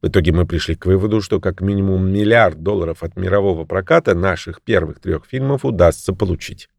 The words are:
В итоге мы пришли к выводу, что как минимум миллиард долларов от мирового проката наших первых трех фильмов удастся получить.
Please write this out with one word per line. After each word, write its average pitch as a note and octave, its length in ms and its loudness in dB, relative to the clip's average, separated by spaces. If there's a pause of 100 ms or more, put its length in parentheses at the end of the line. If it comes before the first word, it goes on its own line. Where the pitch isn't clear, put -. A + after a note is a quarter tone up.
В F#2+ 60 0
итоге E2+ 240 2
мы E2+ 120 4
пришли E2 300 -4
к - 100 -12
выводу, G2+ 340 2
что G2 200 -2
как F#2 220 -4
минимум F#2+ 500 0
миллиард G#2 500 2
долларов F2 400 -4
от F2 140 -10
мирового F#2 500 0
проката G2 480 0
наших F2 480 -2
первых E2+ 380 -2
трех E2 260 -4
фильмов C3+ 400 -4
удастся F#2+ 480 2
получить. - 640 -6